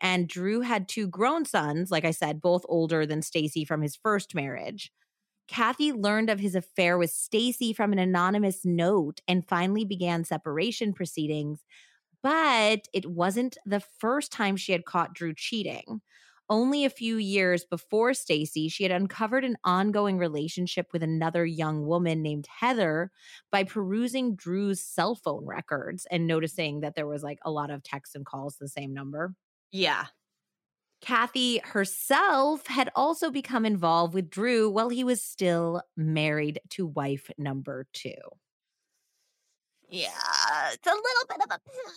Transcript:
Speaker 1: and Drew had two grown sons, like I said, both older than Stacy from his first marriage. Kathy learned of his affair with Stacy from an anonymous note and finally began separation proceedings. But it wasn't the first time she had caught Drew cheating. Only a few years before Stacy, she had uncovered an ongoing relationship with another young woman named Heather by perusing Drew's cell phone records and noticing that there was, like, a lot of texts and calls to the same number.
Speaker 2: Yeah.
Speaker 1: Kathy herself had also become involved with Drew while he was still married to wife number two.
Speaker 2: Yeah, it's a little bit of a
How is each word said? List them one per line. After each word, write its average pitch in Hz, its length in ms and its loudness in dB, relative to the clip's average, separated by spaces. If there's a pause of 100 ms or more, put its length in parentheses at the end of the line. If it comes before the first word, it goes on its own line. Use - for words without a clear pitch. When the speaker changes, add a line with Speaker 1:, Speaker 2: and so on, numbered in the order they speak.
Speaker 1:
and 180 280 2
Drew 196 320 -2
had 226 280 0
two 208 200 -4
grown 247 360 0
sons, 165 460 0
like 160 140 2
I 165 60 2
said, 156 300 -2
both 180 280 4
older 160 380 2
than 151 160 -2
Stacy 156 420 -2
from 151 180 0
his 147 140 -2
first 208 380 0
marriage. 139 580 -6 (560)
Kathy 254 440 0
learned 214 380 2
of 202 100 0
his 196 140 0
affair 180 440 2
with 170 120 2
Stacy 233 640 0
from 208 200 2
an 202 60 4
anonymous 185 680 2
note 170 640 2
and 180 200 2
finally 196 360 0
began 175 400 -2
separation 180 720 -2
proceedings. 151 680 -4 (580)
But 254 720 2
it 190 160 -2
wasn't 196 560 0
the 202 140 0
first 247 520 -2
time 196 240 0
she 190 160 -2
had 175 140 0
caught 170 280 -2
Drew 165 200 -4
cheating. 214 680 -6 (500)
Only 262 340 4
a 262 60 2
few 226 260 -2
years 190 480 2
before 220 500 2
Stacy, 156 540 0
she 160 160 -4
had 185 80 2
uncovered 208 520 0
an 240 200 -2
ongoing 196 540 2
relationship 170 720 -2
with 165 100 0
another 165 440 0
young 156 400 -2
woman 165 360 2
named 151 260 -4
Heather 185 600 0 (400)
by 196 140 2
perusing 220 720 -2
Drew's 190 480 -2
cell 190 300 -2
phone 147 320 -6
records - 640 -6
and 170 160 0
noticing 160 540 -2
that 151 160 -6
there 151 100 -4
was, 147 160 -6
like, 143 220 -8
a 160 60 -4
lot 151 200 -4
of 139 120 -10
texts - 320 -12
and 139 120 -12
calls 139 300 -10
to 143 80 -14
the 139 40 -10
same 139 240 -10
number. 147 420 -8 (380)
Speaker 2:
Yeah. 156 340 2 (960)
Speaker 1:
Kathy 247 640 2
herself 285 1000 2
had 254 280 0
also 311 360 2
become 247 360 0
involved 170 480 4
with 185 160 -2
Drew 220 400 2
while 220 180 2
he 240 160 -2
was 247 180 2
still 170 600 0 (140)
married 151 640 0 (100)
to 185 160 -4
wife 143 520 -4
number 135 540 -6
two. - 240 -10 (1700)
Speaker 2:
Yeah, 104 840 0
it's - 140 -6
a - 40 4
little 480 380 2
bit - 160 -8
of - 60 -2
a - 100 -4 (360)